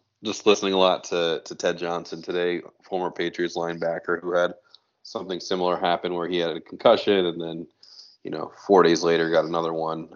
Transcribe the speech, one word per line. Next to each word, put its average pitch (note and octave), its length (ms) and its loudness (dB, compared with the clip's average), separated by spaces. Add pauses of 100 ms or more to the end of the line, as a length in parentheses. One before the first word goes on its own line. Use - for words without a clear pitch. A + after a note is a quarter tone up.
(240)
just G#2+ 220 -6
listening G2+ 260 4
a F#2+ 60 0
lot F#2 280 4
to, E2 380 -2
to - 120 -14
Ted F2 220 -2
Johnson E2+ 440 -6
today, F2 400 -2 (200)
former F2+ 300 -6
Patriots E2+ 460 -4
linebacker E2+ 640 -4
who F2 120 -6
had F2 200 2 (480)
something F2+ 400 -8
similar F2+ 340 0
happen F2 380 -2
where E2+ 160 -4
he F2+ 80 -2
had E2+ 140 -2
a D#2+ 100 -8
concussion G2+ 640 4
and E2+ 160 -4
then, E2 260 -8 (560)
you - 80 -8
know, D#2 220 -8 (120)
four G2 160 8
days E2 220 6
later E2 260 2
got D#2+ 140 2
another E2 300 -2
one. D#2+ 420 -6